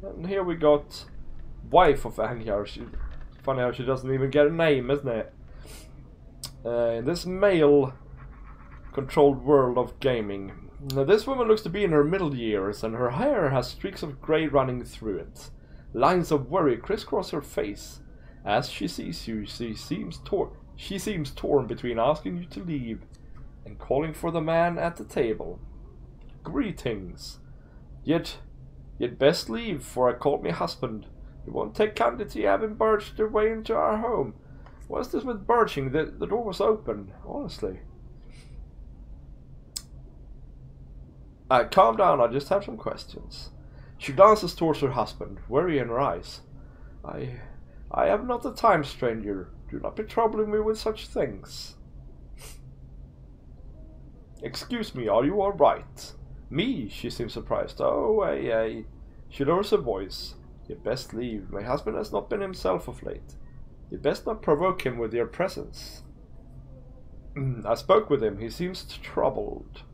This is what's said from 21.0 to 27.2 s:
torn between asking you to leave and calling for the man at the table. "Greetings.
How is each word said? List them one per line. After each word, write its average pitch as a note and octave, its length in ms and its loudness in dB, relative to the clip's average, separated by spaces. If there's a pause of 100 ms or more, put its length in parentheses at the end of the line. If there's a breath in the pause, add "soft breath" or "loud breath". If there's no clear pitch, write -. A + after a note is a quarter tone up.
torn C#3 340 2
between A#2 320 -4
asking D#3 400 2
you F3 80 -8
to G3 160 -10
leave C3 420 -6 (640 loud breath)
and G#2+ 140 -16
calling D3+ 340 0
for E3+ 160 -4
the E3 100 0
man E3 380 2
at E3+ 180 -2
the - 60 -12
table. - 560 -2 (840)
"Greetings. A#2 960 -4 (640 loud breath)